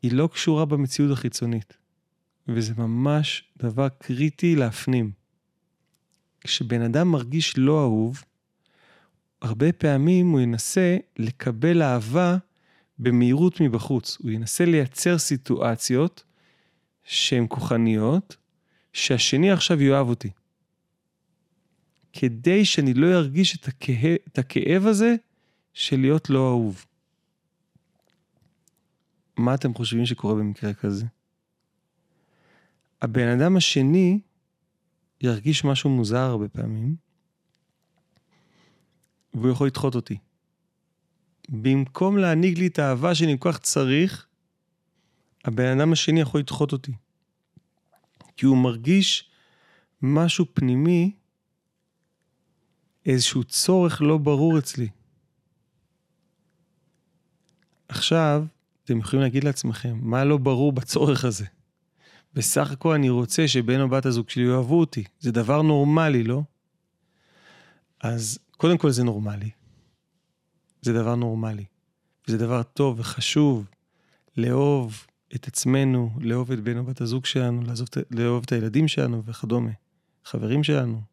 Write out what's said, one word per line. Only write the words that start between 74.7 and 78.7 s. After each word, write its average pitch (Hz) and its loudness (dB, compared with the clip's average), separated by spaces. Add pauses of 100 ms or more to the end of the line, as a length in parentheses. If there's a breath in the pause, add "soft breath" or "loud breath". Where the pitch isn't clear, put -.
את - -10
עצמנו, 127 0 (100)
לאהוב 120 -4
את 117 -6
בן 117 -6
או 123 -6
בת 127 -10
הזוג 123 -6
שלנו, 120 -2
לעזוב 120 -8
את, - -8 (140)
לאהוב 120 -2
את - -4
הילדים 117 0